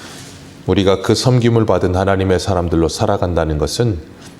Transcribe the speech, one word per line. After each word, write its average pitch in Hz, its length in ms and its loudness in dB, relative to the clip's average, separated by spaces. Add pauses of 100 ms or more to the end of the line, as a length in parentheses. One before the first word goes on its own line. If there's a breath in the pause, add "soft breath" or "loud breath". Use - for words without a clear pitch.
(640 loud breath)
우리가 95 380 2
그 113 100 2
섬김을 117 540 2
받은 92 280 2
하나님의 95 440 2
사람들로 85 500 0
살아간다는 87 720 -2
것은 98 400 -2 (400 loud breath)